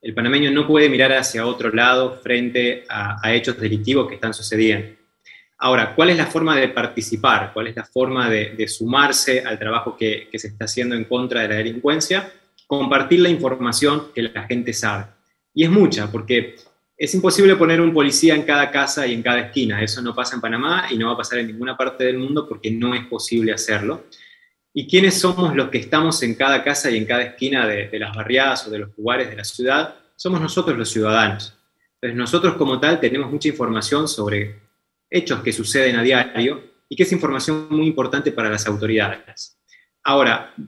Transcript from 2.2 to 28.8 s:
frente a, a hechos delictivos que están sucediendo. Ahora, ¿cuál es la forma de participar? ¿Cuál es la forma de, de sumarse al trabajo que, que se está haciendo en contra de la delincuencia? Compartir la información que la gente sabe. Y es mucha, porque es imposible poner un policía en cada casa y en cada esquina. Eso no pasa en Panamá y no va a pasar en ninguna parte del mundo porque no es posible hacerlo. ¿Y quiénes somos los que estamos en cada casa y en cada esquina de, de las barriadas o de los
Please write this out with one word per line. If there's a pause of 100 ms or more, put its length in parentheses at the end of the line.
frente
a,
a
hechos
delictivos
que
están
sucediendo. (640)
Ahora,
¿cuál
es
la
forma
de
participar?
¿Cuál
es
la
forma
de,
de
sumarse
al
trabajo
que,
que
se
está
haciendo
en
contra
de
la
delincuencia? (360)
Compartir
la
información
que
la
gente
sabe. (460)
Y
es
mucha,
porque (420)
es
imposible
poner
un
policía
en
cada
casa
y
en
cada
esquina.
Eso
no
pasa
en
Panamá
y
no
va
a
pasar
en
ninguna
parte
del
mundo
porque
no
es
posible
hacerlo. (680)
¿Y
quiénes
somos
los
que
estamos
en
cada
casa
y
en
cada
esquina
de,
de
las
barriadas
o
de
los